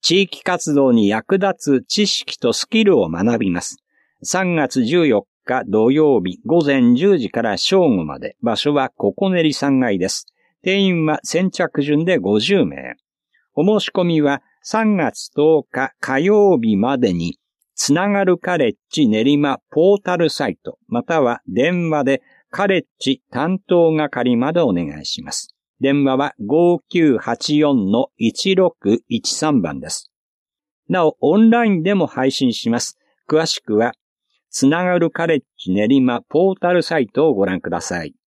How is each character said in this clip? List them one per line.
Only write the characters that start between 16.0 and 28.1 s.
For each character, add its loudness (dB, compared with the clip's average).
火 -2
曜 4
日 0
ま 0
で 0
に、 -4
つ -2
な 0
が 0
る 2
カ -4
レ 2
ッ -6
ジ 0
練 2
馬 -2
ポ 4
ー -4
タ -4
ル 0
サ -4
イ -8
ト、 -14
ま -4
た 0
は 0
電 -2
話 -2
で 0
カ -4
レ -2
ッ -6
ジ -4
担 -4
当 2
係 -2
ま -2
で 0
お 2
願 -6
い -16
し -8
ま -14
す。 -12
電 0
話 0
は -2
五 2
九 2
八 -2
四 2
の -2